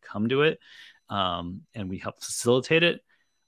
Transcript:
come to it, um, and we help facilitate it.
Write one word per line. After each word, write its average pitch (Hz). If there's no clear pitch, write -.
come 110
to 131
it, 156
um, 90
and 98
we 95
help -
facilitate 131
it. -